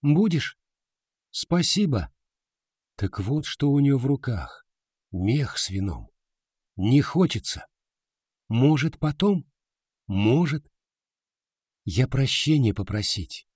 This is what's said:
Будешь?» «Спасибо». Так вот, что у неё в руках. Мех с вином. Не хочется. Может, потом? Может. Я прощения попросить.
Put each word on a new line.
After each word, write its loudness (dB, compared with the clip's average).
Будешь?» 2
«Спасибо». 0
Так -4
вот, -2
что -2
у 4
неё 4
в -4
руках. -4
Мех -2
с -6
вином. -6
Не 4
хочется. -2
Может, 2
потом? -2
Может. 0
Я 0
прощения 2
попросить. -6